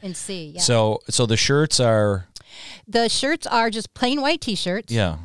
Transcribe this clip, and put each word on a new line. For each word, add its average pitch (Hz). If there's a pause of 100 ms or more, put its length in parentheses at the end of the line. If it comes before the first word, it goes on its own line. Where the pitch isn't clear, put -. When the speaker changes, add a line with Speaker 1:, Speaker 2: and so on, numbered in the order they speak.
Speaker 1:
And 185
see, 165
yeah. -
Speaker 2:
So, 110 (100)
so 123
the 110
shirts 147
are 107 (600)
Speaker 1:
The 233
shirts -
are 233
just 214
plain 269
white 302
T-shirts. 190
Speaker 2:
Yeah. 92